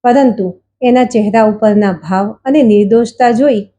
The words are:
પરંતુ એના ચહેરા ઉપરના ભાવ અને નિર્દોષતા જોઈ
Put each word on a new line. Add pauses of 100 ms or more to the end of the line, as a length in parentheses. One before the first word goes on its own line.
પરંતુ (220)
એના
ચહેરા
ઉપરના
ભાવ
અને
નિર્દોષતા
જોઈ (100)